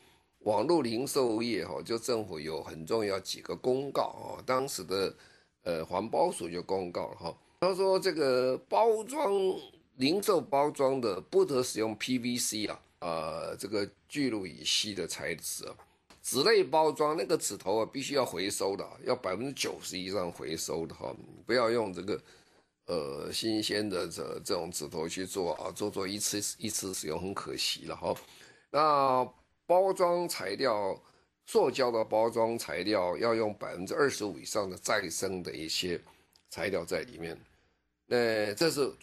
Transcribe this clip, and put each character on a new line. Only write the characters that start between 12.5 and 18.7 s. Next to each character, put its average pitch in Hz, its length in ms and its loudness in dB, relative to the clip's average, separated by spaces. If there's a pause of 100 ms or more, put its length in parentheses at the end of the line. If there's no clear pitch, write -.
啊， 82 160 -6 (180)
呃， 82 560 -4
这 95 120 -6
个 101 200 0 (220)
聚 139 200 0
氯 101 180 -2
乙 71 180 -12
烯 104 280 0
的 85 140 -4
材 80 280 -4
质 - 300 -8
啊， 101 100 -12 (460)
纸 127 220 0
类 208 200 6
包 156 280 4
装 151 240 2
那 190 80 -2
个 170 140 2
纸 - 180 -4
头 98 220 0
啊， 110 160 2
必 135 80 -6
须 135 140 -4
要 127 100 4
回 92 240 -2
收 98 260 0